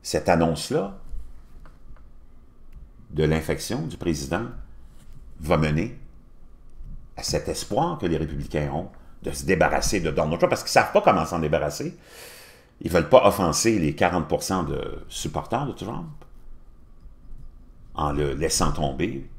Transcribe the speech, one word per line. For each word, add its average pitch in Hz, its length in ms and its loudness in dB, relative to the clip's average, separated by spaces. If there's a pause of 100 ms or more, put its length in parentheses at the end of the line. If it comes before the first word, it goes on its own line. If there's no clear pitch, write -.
cette - 260 0
annonce-là 87 680 2 (2000)
de 76 140 2
l'infection 78 640 0
du - 100 -8
président 82 500 -2 (960)
va 80 160 4
mener 78 420 2 (1160)
à - 60 -10
cet - 260 -2
espoir 147 500 -2
que 95 80 -2
les 82 100 2
républicains 71 560 -2
ont 80 160 -4 (340)
de - 80 -4
se 69 140 -6
débarrasser 80 560 4
de 82 100 0
Donald 78 280 2
Trump, - 120 6
parce - 120 0
qu'ils - 160 4
ne 117 60 6
savent - 80 -4
pas 202 80 8
comment 90 240 4
s'en 85 140 -4
débarrasser. 78 580 0 (840)
Ils - 80 -6
ne 85 40 0
veulent 82 160 4
pas - 180 10
offenser 95 520 4
les 73 160 2
quarante 85 340 2
pour 76 140 0
cent 92 220 0
de 71 440 -6
supporters - 580 -4
de 110 60 -6
Trump 98 360 -8 (1900)
en 73 180 0
le 71 220 0
laissant 76 380 2
tomber. 71 560 -2 (100)